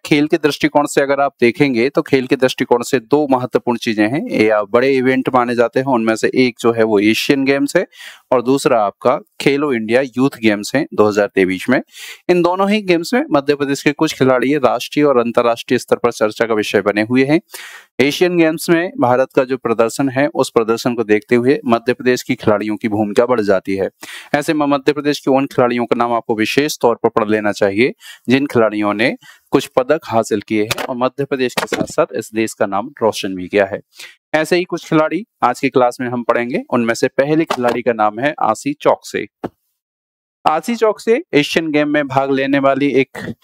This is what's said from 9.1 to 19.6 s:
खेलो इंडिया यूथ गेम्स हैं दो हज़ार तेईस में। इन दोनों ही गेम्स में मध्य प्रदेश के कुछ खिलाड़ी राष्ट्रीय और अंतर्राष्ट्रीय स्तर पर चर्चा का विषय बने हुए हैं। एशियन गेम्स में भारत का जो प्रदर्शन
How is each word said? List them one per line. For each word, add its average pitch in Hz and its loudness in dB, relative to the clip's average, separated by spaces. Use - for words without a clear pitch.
खेलो 143 0
इंडिया 113 0
यूथ 131 -2
गेम्स 104 0
हैं 139 0
दो 107 4
हज़ार 101 2
तेईस 92 0
में। 139 2
इन 180 4
दोनों 185 0
ही 214 0
गेम्स 175 0
में 254 2
मध्य 143 2
प्रदेश 139 -4
के 151 2
कुछ 156 -2
खिलाड़ी 131 2
राष्ट्रीय 123 0
और 139 4
अंतर्राष्ट्रीय 117 0
स्तर - -2
पर 117 0
चर्चा 110 -2
का 113 -2
विषय 107 0
बने 101 0
हुए 123 2
हैं। 151 2
एशियन 175 0
गेम्स 160 0
में 165 2
भारत 127 2
का 135 4
जो 127 -4
प्रदर्शन 117 -2